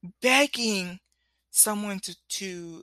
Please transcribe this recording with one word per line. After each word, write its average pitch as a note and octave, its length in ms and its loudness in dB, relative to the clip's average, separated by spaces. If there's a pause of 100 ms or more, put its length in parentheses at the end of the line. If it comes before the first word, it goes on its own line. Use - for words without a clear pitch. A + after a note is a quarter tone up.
(220)
begging A#3 800 2 (500)
someone G#3 500 2
to, - 160 -10 (120)
to F3 540 -10